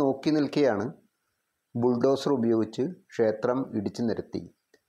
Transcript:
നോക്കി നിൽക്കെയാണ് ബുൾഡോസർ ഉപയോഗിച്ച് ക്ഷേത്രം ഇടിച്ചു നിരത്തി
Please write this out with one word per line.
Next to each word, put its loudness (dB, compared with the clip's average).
നോക്കി 0
നിൽക്കെയാണ് 2
ബുൾഡോസർ 2
ഉപയോഗിച്ച് 0
ക്ഷേത്രം 0
ഇടിച്ചു -4
നിരത്തി -6